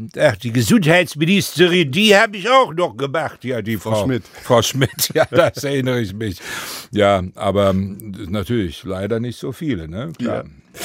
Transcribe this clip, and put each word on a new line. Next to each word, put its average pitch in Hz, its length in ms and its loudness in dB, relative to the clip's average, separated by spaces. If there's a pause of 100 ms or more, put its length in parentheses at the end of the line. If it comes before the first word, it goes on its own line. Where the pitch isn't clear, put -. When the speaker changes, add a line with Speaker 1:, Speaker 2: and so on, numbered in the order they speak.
(180)
Speaker 1:
ach, 139 200 2
die 117 160 -8
Gesundheitsministerin, 170 1400 2
die 202 240 6
hab 208 200 4
ich 196 140 -6
auch 247 240 4
noch 160 220 -2
gemacht, 135 480 -6
ja, 120 180 -4
die 110 140 -4
Speaker 2:
Frau 107 200 -4
Speaker 1:
Frau 104 100 0
Speaker 2:
Schmidt. 127 180 -2 (200)
Speaker 1:
Frau 120 180 4
Schmidt, - 480 -2
<laughs> - 40 -12
ja, - 120 4
das 143 400 2
erinnere 131 340 0
ich 98 140 -4
mich. 104 260 -8 (520)
Ja, 101 300 4 (140)
aber, 98 360 2
ähm, 98 420 -4 (160)
natürlich 104 560 -4
leider 98 340 -4
nicht 120 180 -8
so 139 140 -8
viele, 107 380 -6
ne? 113 280 -10
Klar. - 280 -6
Speaker 2:
Ja. - 40 -20 (360)